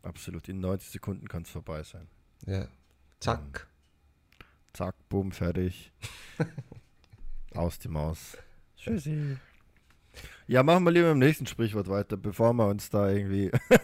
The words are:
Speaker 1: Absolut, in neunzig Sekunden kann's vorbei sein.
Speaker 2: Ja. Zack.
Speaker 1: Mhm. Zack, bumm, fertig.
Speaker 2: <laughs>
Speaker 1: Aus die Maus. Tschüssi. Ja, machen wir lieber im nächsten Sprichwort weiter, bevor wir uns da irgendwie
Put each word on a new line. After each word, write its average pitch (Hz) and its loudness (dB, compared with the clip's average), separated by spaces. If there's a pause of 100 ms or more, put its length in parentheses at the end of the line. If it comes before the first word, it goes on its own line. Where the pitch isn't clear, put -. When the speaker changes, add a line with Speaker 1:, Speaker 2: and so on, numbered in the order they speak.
Speaker 1:
Absolut, 87 -14
in 95 -8
neunzig 92 -4
Sekunden - -10
kann's 85 -12
vorbei 78 -12
sein. 85 -18 (400)
Speaker 2:
Ja. 95 -4 (520)
Zack. 73 -6
Speaker 1:
Mhm. - -20 (1000)
Zack, 92 -6 (140)
bumm, 98 0
fertig. 90 -4 (460)
Speaker 2:
<laughs> - -10
Speaker 1:
Aus 85 -4
die - -12
Maus. 78 -6 (400)
Tschüssi. 147 -6 (1080)
Ja, 127 6
machen 170 6
wir 175 8
lieber 170 6
im 147 4
nächsten 139 6
Sprichwort 104 -2
weiter, 101 -2
bevor 110 2
wir 117 4
uns 101 -2
da 101 2
irgendwie 98 0 (320)